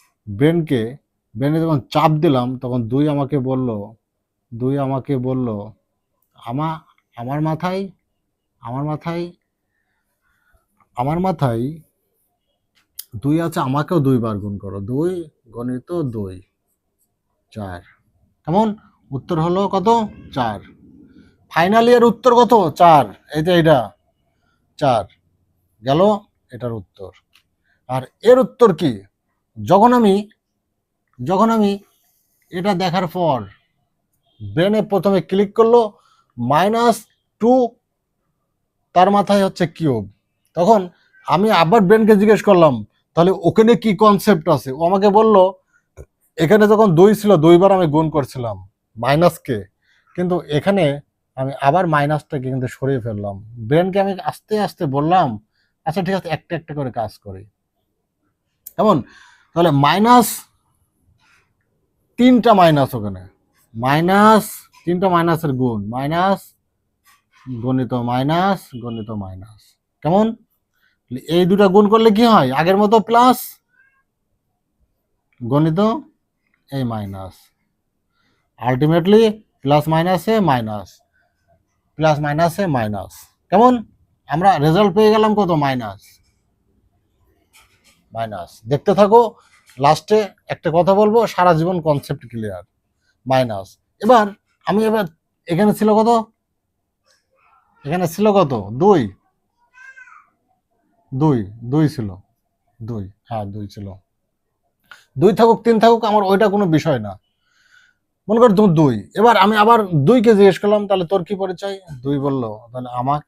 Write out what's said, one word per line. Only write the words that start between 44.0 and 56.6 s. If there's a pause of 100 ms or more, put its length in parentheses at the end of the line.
আছে?"
ও
আমাকে
বলল, (840)
"এখানে
যখন
দুই
ছিল,
দুইবার
আমি
গুণ
করছিলাম (280)
মাইনাসকে, (500)
কিন্তু
এখানে (340)
আমি
আবার
মাইনাসটাকে
কিন্তু
সরিয়ে
ফেললাম।"
ব্রেনকে
আমি
আস্তে
আস্তে
বললাম, (380)
"আচ্ছা
ঠিক
আছে,
একটা
একটা